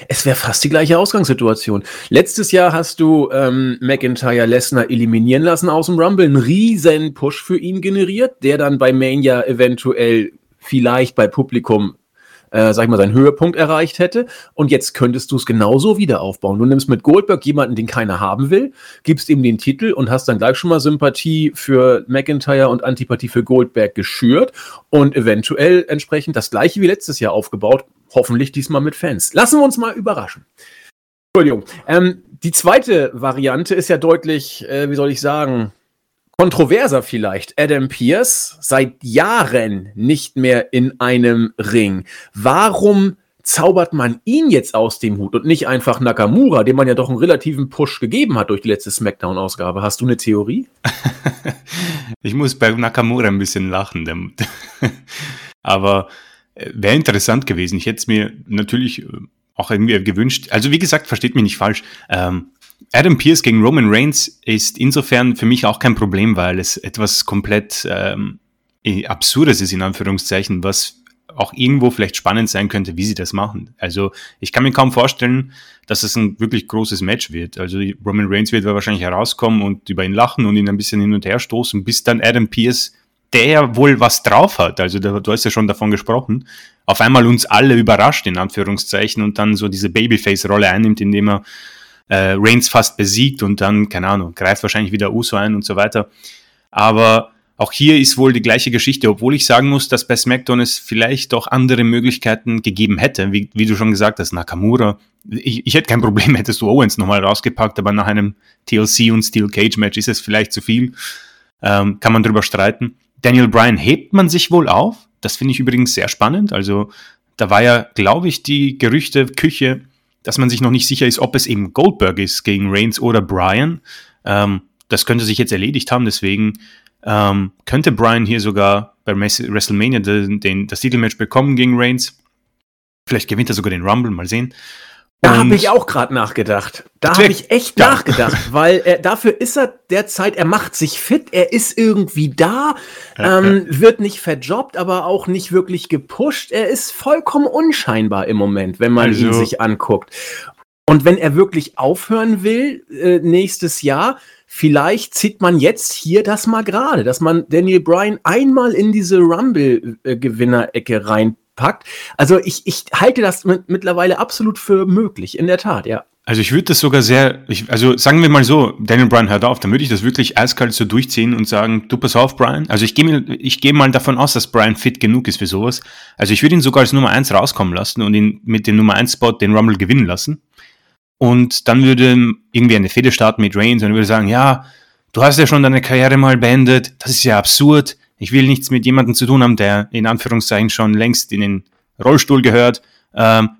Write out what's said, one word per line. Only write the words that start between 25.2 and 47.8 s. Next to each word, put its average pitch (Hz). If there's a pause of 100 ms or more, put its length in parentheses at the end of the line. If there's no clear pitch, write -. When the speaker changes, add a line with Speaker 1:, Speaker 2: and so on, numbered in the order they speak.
Speaker 1:
entsprechend 151
das 110
Gleiche 175
wie 185
letztes 185
Jahr 104
aufgebaut, 107 (300)
hoffentlich 127
diesmal 143
mit 147
Fans. 135
Lassen 247
wir 285
uns 269
mal 226
überraschen. 185 (880)
Entschuldigung. 143 (220)
Ähm, 180 (180)
die 165
zweite 190
Variante 135
ist -
ja 170
deutlich, 160
äh, 139
wie 143
soll 139
ich 131
sagen, 139 (680)
kontroverser 165
vielleicht. 101
Adam 143
Pearce 160
seit 131
Jahren 120
nicht 131
mehr 127
in 127
einem 117
Ring. 104 (280)
Warum 196 (260)
zaubert 175
man 120
ihn 294
jetzt 143
aus 110
dem 104
Hut 101
und 113
nicht 156
einfach 123
Nakamura, 123
dem 131
man 135
ja 123
doch 127
einen 127
relativen 143
Push -